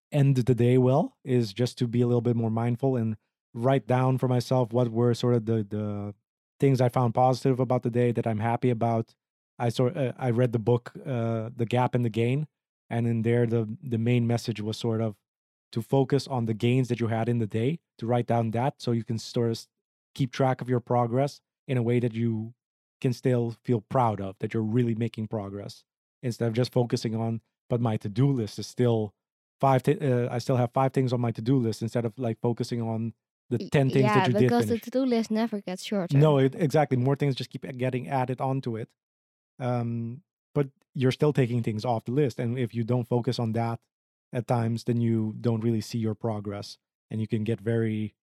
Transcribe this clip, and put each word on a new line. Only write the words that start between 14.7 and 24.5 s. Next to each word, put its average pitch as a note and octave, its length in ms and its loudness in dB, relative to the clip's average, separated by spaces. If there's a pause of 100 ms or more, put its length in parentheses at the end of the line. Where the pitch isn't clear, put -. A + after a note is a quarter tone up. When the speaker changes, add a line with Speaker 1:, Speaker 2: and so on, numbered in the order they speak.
Speaker 1:
sort A2+ 240 -2
of A2 140 -2 (560)
to A#2 100 -4
focus C3+ 460 2
on B2 180 -2
the A2 80 -2
gains A#2+ 360 2
that A#2+ 100 -2
you A#2 80 0
had A2+ 200 -2
in A#2+ 120 0
the A2 80 -2
day, A#2 320 -2 (180)
to A#2 80 -8
write A#2+ 220 0
down A#2 240 0
that B2 320 -2
so B2 80 -2
you A#2 120 0
can A#2 140 -4
sort A#2 300 -2
of A2+ 60 0
s-, - 140 -12 (460)
keep C3+ 180 -2
track C3 300 0
of B2 80 -8
your B2 100 2
progress B2 640 0 (260)
in C3 100 0
a A#2 60 0
way A#2+ 160 2
that A2+ 160 -2
you A2+ 360 -2 (480)
can C3 140 0
still A#2+ 500 0
feel A#2+ 160 0
proud A2+ 400 0
of, F#2+ 200 -8
that A2 160 -6